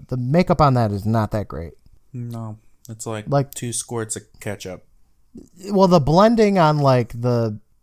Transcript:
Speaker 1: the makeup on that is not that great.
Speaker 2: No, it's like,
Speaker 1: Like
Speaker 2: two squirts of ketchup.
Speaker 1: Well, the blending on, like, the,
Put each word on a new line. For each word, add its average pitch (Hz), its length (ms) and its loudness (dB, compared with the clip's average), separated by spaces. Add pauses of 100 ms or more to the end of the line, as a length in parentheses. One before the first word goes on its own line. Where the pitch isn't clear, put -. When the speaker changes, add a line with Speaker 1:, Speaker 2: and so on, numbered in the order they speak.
Speaker 1:
the - 80 -6
makeup 156 460 0
on 139 140 4
that 117 180 2
is 98 120 -6
not 110 260 -2
that 104 180 -6
great. 78 240 -12 (400)
Speaker 2:
No, 117 460 -12 (280)
it's 110 180 -16
like, 107 220 -8
Speaker 1:
Like 139 260 -2
Speaker 2:
two 120 200 -10
squirts 113 420 -8
of - 80 -12 (160)
ketchup. 92 460 -12 (840)
Speaker 1:
Well, 196 180 4
the 175 100 6
blending 202 580 4
on, 151 220 4
like, 127 400 2
the, 117 400 -2 (240)